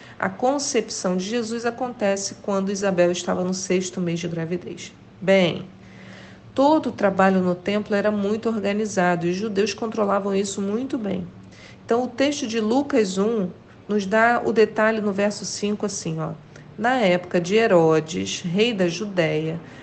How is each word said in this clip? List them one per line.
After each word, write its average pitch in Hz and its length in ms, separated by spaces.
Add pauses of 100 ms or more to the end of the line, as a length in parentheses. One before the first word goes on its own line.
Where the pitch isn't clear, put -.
(160)
A 190 120
concepção 247 840
de 185 100
Jesus 226 380
acontece 233 760
quando 196 300
Isabel 185 400
estava 185 320
no 185 100
sexto 185 480
mês 170 180
de - 80
gravidez. 165 640 (300)
Bem, 185 460 (880)
todo 294 340
o - 20
trabalho 190 480
no 180 140
templo 202 420
era 202 140
muito 214 400
organizado 196 800
e - 20
os 180 60
judeus 208 400
controlavam 202 580
isso 202 260
muito 220 380
bem. 190 300 (580)
Então, 233 180
o 254 40
texto 277 400
de 220 120
Lucas 220 600
um 208 300 (380)
nos 202 180
dá 226 400
o 233 80
detalhe 214 480
no 208 100
verso 202 320
cinco, 208 420
assim: 170 340
ó: 156 120 (460)
"Na 240 240
época 180 400
de 170 140
Herodes, 180 840
rei 208 320
da 185 140
Judéia, 165 720 (240)